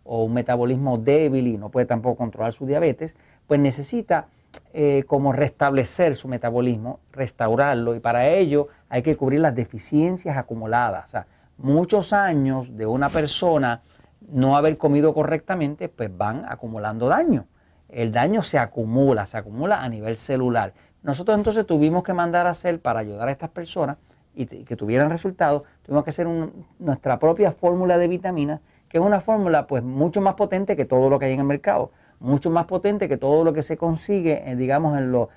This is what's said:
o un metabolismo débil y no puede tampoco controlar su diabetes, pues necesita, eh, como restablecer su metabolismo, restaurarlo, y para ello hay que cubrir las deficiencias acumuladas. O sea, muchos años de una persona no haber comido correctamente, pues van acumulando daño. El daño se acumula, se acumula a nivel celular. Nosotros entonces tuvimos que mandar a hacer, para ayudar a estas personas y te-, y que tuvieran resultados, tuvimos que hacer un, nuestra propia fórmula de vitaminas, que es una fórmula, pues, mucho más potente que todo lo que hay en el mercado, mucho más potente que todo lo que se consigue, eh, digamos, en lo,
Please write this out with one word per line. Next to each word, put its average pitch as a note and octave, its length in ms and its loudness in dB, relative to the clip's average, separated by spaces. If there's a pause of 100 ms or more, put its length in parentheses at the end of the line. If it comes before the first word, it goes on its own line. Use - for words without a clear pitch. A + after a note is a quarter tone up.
o A2+ 220 -2
un A2+ 100 -2
metabolismo B2 640 0
débil C3+ 480 2
y A2+ 100 -2
no G2+ 140 -10
puede B2 160 0
tampoco A#2+ 300 -2
controlar A2+ 360 -4
su C3+ 140 -12
diabetes, D#3+ 500 -2 (300)
pues C#3+ 140 2
necesita, C#3+ 640 -2 (480)
eh, C#3+ 320 2
como C#3 260 2
restablecer C#3 840 0
su - 100 -14
metabolismo, B2 720 -2 (140)
restaurarlo, A#2+ 800 0
y A#2 60 -8
para A#2+ 280 2
ello D3 380 4 (220)
hay B2 120 -2
que D3+ 160 0
cubrir C#3 240 0
las D3+ 140 2
deficiencias D3 840 -2
acumuladas. A2+ 720 -2
O - 60 -20
sea, A2 140 -8 (300)
muchos E3+ 560 2
años C3+ 640 0
de A2 80 -6
una C3 240 0
persona D3 720 0 (480)
no C3+ 280 2
haber D3+ 200 2
comido D3 380 4
correctamente, D3+ 760 -2
pues G#2 260 -8
van G#2 320 -4
acumulando A2+ 600 -6
daño. G#3+ 380 2 (420)
El A#2 240 -4
daño D#3+ 300 2
se D3+ 160 -2
acumula, A#2 680 2
se A2+ 140 -10
acumula B2 440 -4
a B2+ 60 -6
nivel A2+ 300 -6
celular. B2 560 -2 (280)
Nosotros F3+ 360 0
entonces G#3+ 260 0
tuvimos D#3+ 380 2
que F#3+ 100 -4
mandar F3 340 0
a F3 40 0
hacer, E3+ 300 -4
para A2+ 200 -2
ayudar G#2+ 280 -6
a C#3 40 0
estas D#3+ 160 -10
personas E3 480 -6 (380)
y C3+ 100 -8
te-, - 120 -12
y - 80 -18
que A2+ 120 -8
tuvieran A#2+ 320 2
resultados, E3 540 0 (200)
tuvimos D3 220 -2
que D#3+ 60 -8
hacer E3 160 -4
un, E3 400 -6 (120)
nuestra C3+ 400 -2
propia E3 340 2
fórmula F3+ 440 0
de F3 120 2
vitaminas, E3+ 520 -4 (300)
que E3 80 -2
es F3 60 4
una G3+ 180 2
fórmula, F#3 440 0
pues, B2+ 160 -2
mucho D3 380 0
más G3 140 2
potente F#3+ 420 -2
que C3+ 80 0
todo C3 240 4
lo C#3 100 4
que C#3 60 -2
hay C3 80 2
en C3 80 -2
el C#3 60 0
mercado, C#3+ 460 -2 (280)
mucho C#3 300 0
más E3+ 160 0
potente G3 420 -2
que C#3 80 0
todo C#3+ 260 4
lo E3 120 4
que D3+ 80 -2
se D3+ 160 -6
consigue, E3 680 0
eh, C3 80 -6
digamos, C#3 440 0
en B2+ 120 0
lo, A#2+ 260 2